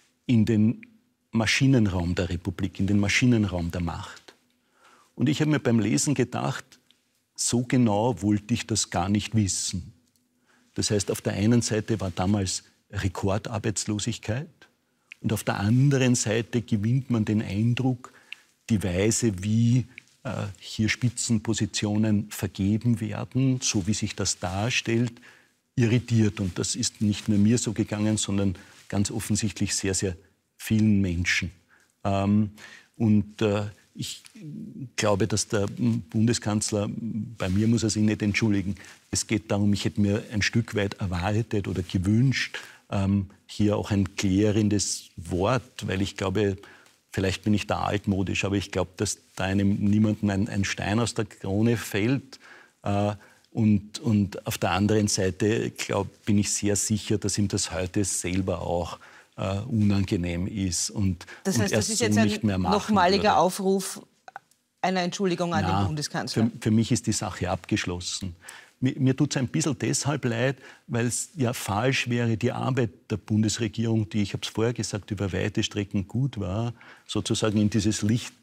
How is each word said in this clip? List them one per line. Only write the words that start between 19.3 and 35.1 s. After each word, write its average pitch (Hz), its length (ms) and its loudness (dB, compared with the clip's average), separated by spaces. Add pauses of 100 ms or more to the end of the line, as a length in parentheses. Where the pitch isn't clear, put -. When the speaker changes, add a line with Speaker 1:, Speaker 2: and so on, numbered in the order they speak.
Speaker 1:
wie, 117 440 4 (360)
äh, 107 240 -6 (140)
hier - 280 -2
Spitzenpositionen 107 1400 0
vergeben 104 680 0
werden, 120 600 -2
so 92 260 -2
wie 107 80 2
sich - 200 -4
das - 240 -4
darstellt, 113 760 -2 (600)
irritiert. 113 640 4
Und 92 200 -2
das - 180 -2
ist - 240 -4
nicht 104 280 0
nur 104 100 4
mir 110 200 6
so 113 140 -2
gegangen, 107 440 0
sondern 101 380 0 (340)
ganz 101 220 0
offensichtlich 104 640 -2
sehr, 95 200 -2
sehr 92 220 -2 (400)
vielen 107 440 4
Menschen. 87 500 0 (540)
Ähm, 101 460 2 (460)
und, 107 460 2
äh, 104 200 2 (320)
ich - 280 -10 (720)
glaube, 104 320 2